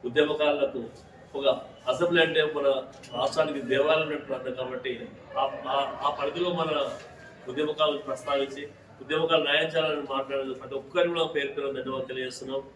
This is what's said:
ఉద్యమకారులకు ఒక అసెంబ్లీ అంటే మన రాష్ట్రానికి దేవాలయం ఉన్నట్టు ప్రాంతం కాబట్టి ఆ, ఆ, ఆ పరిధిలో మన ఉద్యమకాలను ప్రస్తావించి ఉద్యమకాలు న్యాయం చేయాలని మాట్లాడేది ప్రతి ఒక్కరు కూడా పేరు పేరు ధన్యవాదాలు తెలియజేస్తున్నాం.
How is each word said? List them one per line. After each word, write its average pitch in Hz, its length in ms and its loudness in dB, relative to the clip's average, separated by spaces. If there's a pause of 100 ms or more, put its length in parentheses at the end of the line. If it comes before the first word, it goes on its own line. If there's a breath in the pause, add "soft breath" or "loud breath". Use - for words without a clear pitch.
ఉద్యమకారులకు 147 720 2 (580)
ఒక 139 80 0 (440)
అసెంబ్లీ 170 360 4
అంటే 156 160 2 (140)
మన 143 120 4 (480)
రాష్ట్రానికి 147 440 0 (120)
దేవాలయం 156 340 4
ఉన్నట్టు 147 220 -4
ప్రాంతం 127 320 -4
కాబట్టి 127 320 -6 (480)
ఆ, - 20 4 (300)
ఆ, - 20 0 (320)
ఆ - 120 4
పరిధిలో 170 320 0 (100)
మన 156 100 0 (800)
ఉద్యమకాలను 147 580 2
ప్రస్తావించి 139 540 -2 (400)
ఉద్యమకాలు 156 460 2
న్యాయం 156 260 4
చేయాలని 151 400 0
మాట్లాడేది 135 480 -2
ప్రతి 135 180 -10
ఒక్కరు 175 320 2
కూడా 165 140 2 (100)
పేరు 139 200 0
పేరు 135 200 -2
ధన్యవాదాలు 131 340 -4
తెలియజేస్తున్నాం. 131 520 -6 (140)